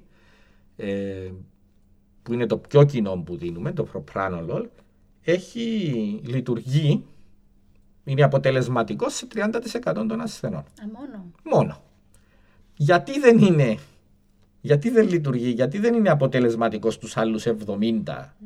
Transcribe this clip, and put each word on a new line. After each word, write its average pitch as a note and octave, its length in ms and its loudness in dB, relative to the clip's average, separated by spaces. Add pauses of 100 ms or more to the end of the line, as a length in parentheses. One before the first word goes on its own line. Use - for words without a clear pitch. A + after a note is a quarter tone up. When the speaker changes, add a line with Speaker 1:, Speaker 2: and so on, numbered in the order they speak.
(760)
Speaker 1:
ε, G2 540 -8 (920)
που A#2+ 100 -6
είναι A#2+ 120 0
το G#2+ 120 -2
πιο - 260 4
κοινό A2+ 320 2 (100)
που F2 120 -8
δίνουμε, E2+ 340 -6
το - 220 -6
propranolol, F#2+ 720 -4 (560)
έχει, F3 1000 -2
λειτουργεί, C3 800 0 (1000)
είναι C3+ 200 2
αποτελεσματικό B2+ 840 2
σε - 160 -8
τριάντα A3 340 -2
τοις A#3 140 -8
εκατό G#3+ 320 -4
των A3 160 -4
ασθενών. D2+ 380 -8
Speaker 2:
Α, C#2+ 40 -10 (300)
μόνο; A3+ 320 -14 (180)
Speaker 1:
Μόνο. G3+ 380 0 (920)
Γιατί F3 440 2
δεν A#3+ 180 8
είναι, D3 400 6 (840)
γιατί D3 280 2
δεν A3 180 4
λειτουργεί, C3+ 420 0
γιατί B2+ 300 0
δεν A#3 140 2
είναι G#3+ 160 2
αποτελεσματικό A#2 840 2
στους - 260 -10
άλλους A2 280 0
εβδομήντα G#2 920 -2 (100)